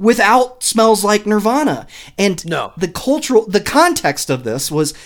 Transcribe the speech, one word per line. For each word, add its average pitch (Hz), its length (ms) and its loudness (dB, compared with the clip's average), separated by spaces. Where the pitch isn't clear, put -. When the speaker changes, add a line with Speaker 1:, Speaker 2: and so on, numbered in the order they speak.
Speaker 1:
without 240 640 2
Smells 220 400 2
Like 208 220 0
Nirvana. 214 600 0
And 190 260 0
Speaker 2:
No. 147 320 -6
Speaker 1:
the 175 120 -4
cultural, 254 580 0
the 196 140 0
context 311 720 0
of 127 120 -4
this 120 260 -6
was 151 260 -2